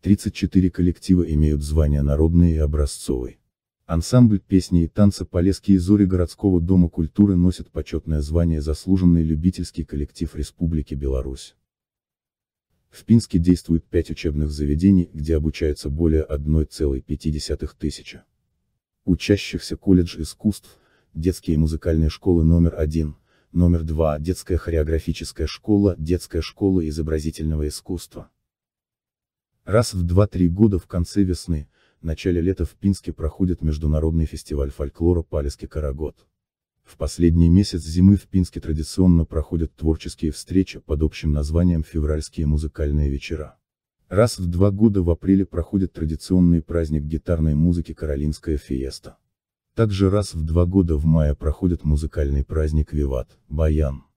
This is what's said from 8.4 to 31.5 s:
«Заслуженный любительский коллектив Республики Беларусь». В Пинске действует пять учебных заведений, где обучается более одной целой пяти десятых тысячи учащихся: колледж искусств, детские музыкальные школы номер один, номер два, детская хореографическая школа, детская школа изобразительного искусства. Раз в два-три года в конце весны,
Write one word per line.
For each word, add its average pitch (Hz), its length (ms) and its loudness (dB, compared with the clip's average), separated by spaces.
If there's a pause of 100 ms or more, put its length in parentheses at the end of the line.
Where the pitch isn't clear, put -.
«Заслуженный 85 640 2
любительский 80 600 -2
коллектив 73 500 -8
Республики 78 580 -6
Беларусь». 67 640 -6 (1300)
В - 160 -20
Пинске 110 340 2
действует 82 460 2
пять 85 260 -2
учебных 76 400 -4
заведений, 80 640 2
где 76 240 -2
обучается 76 520 -4
более 78 340 0
одной 76 420 -2
целой 69 340 -4
пяти 73 320 -6
десятых 76 440 -8
тысячи - 480 -10 (800)
учащихся: - 720 -2
колледж 90 440 2
искусств, - 560 -6 (380)
детские 82 420 -2
музыкальные 80 520 0
школы 87 340 0
номер 82 340 4
один, 78 380 -4 (360)
номер 87 320 2
два, 78 360 -2
детская 87 380 -4
хореографическая 80 880 -4
школа, 101 500 0
детская 82 440 -4
школа 92 460 -2
изобразительного 78 800 -4
искусства. - 600 -12 (1400)
Раз 98 300 0
в 90 80 0
два-три 90 460 2
года 98 280 2
в 85 80 -6
конце 92 380 -2
весны, 85 440 -4 (360)